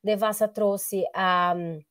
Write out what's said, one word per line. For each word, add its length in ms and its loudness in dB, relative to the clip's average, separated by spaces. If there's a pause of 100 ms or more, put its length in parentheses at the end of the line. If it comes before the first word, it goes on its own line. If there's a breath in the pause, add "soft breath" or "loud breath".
Devassa 420 2
trouxe 680 -2
a 400 2 (360)